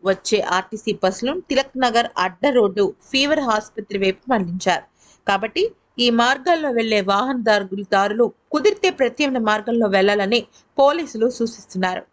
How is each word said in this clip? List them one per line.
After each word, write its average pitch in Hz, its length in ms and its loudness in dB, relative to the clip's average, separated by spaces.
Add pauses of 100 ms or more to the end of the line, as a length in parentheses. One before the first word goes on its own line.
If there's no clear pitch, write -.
(100)
వచ్చే 196 280 -2 (180)
ఆర్టీసీ 208 360 -4 (100)
బస్సులను 247 460 -2
తిలక్ 269 260 -2 (100)
నగర్ 240 240 2 (100)
అడ్డ 185 400 -2
రోడ్డు 202 260 2 (260)
ఫీవర్ 285 320 0 (140)
ఆసుపత్రి 208 480 -8
వైపు 190 180 -2 (100)
మళ్లించారు. 185 540 -2 (400)
కాబట్టి 220 380 -2 (400)
ఈ - 20 4 (140)
మార్గాల్లో 269 580 2
వెళ్లే 220 200 0 (120)
వాహనదారులు, 208 840 0
దారులు 208 320 2 (280)
కుదిరితే 381 360 0 (120)
ప్రత్యామ్నాయ 269 500 0
మార్గంలో 226 440 0
వెళ్లాలని 202 460 2 (380)
పోలీసులు 269 480 2 (100)
సూచిస్తున్నారు. 185 680 -6 (100)